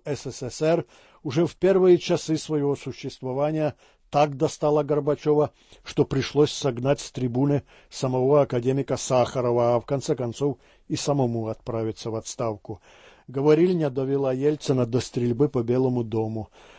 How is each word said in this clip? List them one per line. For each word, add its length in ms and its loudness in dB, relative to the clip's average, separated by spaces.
С 220 -6
С 160 -12
С 180 -10
Р 240 2
уже 240 0
в 80 -12
первые 420 6
часы 400 -2
своего 380 -2
существования 1000 -4
так 260 2
достала 460 0
Горбачёва, 680 0
что 220 0
пришлось 460 0
согнать 480 -2
с 120 -12
трибуны 520 0
самого 540 2
академика 520 -2
Сахарова, 800 0
а 60 2
в 80 -10
конце 280 -2
концов 420 -4
и 80 -6
самому 520 0
отправиться 640 -6
в 40 -4
отставку. 640 -8
Говорильня 600 2
довела 420 -2
Ельцина 540 0
до 140 0
стрельбы 500 0
по 140 -2
Белому 400 0
дому. 460 -6